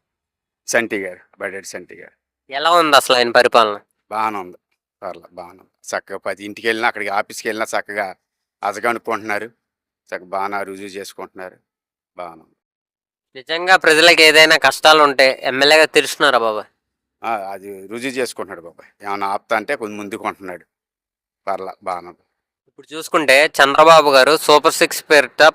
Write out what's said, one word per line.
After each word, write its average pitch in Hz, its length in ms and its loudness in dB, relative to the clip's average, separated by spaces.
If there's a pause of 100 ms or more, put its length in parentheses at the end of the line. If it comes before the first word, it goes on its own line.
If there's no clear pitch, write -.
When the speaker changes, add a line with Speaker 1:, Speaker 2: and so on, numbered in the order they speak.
(760)
Speaker 1:
సంటి 113 320 -4
గారు, 90 160 -16 (200)
బడేటి 95 320 -12
సంటి 92 280 -16
గారు. - 120 -20 (360)
Speaker 2:
ఎలా 147 280 -4
ఉంది 156 200 2
అసలు 127 180 0
ఆయన 120 200 0
పరిపాలన? 117 400 2 (360)
Speaker 1:
బాగానే 110 320 -6
ఉంది, 90 120 -20 (460)
పర్లే, 87 260 -16 (100)
బాగానే 90 240 -20
ఉంది. - 100 -20 (180)
చక్కగా 95 340 -10
ప్రతి 98 220 -10
ఇంటికి 104 220 -10
వెళ్ళినా, 113 220 -2
అక్కడికి 104 280 -8
ఆఫీస్కి - 300 -8
వెళ్ళినా 110 240 -6
చక్కగా 104 340 -6 (600)
అజగనుక్కుంటున్నారు, 107 800 -6 (600)
చక్కగా 92 240 -14
బాగానే 98 240 -6 (120)
రుజువు 98 260 -16
చేసుకుంటున్నారు, 92 600 -18 (640)
బాగానే 82 260 -18
ఉంది. - 100 -20 (800)
Speaker 2:
నిజంగా 170 360 0 (100)
ప్రజలకు 160 440 4
ఏదైనా 156 280 4 (100)
కష్టాలు 156 420 4
ఉంటే 135 180 2 (240)
ఎమ్మెల్యేగా 147 360 2 (100)
తీరుస్తున్నారా 135 500 0
బాబాయ్? 107 220 -6 (540)
Speaker 1:
ఆ, 113 100 -6 (220)
అది 98 180 -16 (200)
రుజువు 120 280 -8
చేసుకుంటున్నాడు 98 480 -10
బాబాయ్. - 220 -20 (160)
ఏమైనా 101 280 -6
ఆపుతా 110 260 -6
అంటే 120 220 -6
కొంచెం 104 200 -10
ముందుకు 104 280 -10
ఉంటున్నాడు, 90 340 -14 (840)
పర్లే, 92 260 -10 (140)
బాగానే 90 240 -10
ఉంది. - 120 -20 (460)
Speaker 2:
ఇప్పుడు - 240 -20
చూసుకుంటే 156 420 0 (240)
చంద్రబాబు 147 560 6
గారు 131 180 6 (120)
సూపర్ 147 340 4
సిక్స్ - 300 -4
పేరిట 143 320 4 (120)